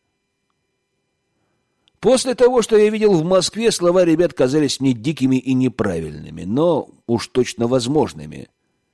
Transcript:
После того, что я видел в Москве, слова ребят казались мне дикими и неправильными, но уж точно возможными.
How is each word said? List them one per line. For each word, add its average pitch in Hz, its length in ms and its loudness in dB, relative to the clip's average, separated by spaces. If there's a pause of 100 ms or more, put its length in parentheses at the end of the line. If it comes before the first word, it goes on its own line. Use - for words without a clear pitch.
(2000)
После 254 340 2
того, 247 280 2
что 214 160 2
я 214 120 4
видел 214 240 2
в 160 120 2
Москве, 190 460 0
слова 175 340 2
ребят 165 280 2
казались 139 460 0
мне 135 140 2
дикими 131 420 -2
и 131 180 -2
неправильными, 82 880 -4
но 139 460 -2 (180)
уж 117 200 -2
точно 117 400 -2
возможными. 104 800 -2 (460)